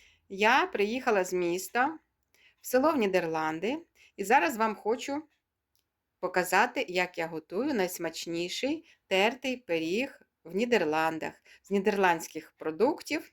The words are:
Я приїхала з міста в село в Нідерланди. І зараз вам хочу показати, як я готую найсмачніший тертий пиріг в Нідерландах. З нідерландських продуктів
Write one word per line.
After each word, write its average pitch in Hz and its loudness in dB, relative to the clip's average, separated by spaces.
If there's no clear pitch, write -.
Я 226 4
приїхала 214 0
з 185 -10
міста 185 -2
в - -18
село 269 2
в 311 0
Нідерланди. 170 0
І 202 -6
зараз 269 4
вам 220 0
хочу 254 -4
показати, 185 2
як 180 -2
я 165 -2
готую 175 -4
найсмачніший 180 -4
тертий 240 0
пиріг 175 -4
в 170 -8
Нідерландах. 160 0
З - -14
нідерландських 190 0
продуктів 262 -2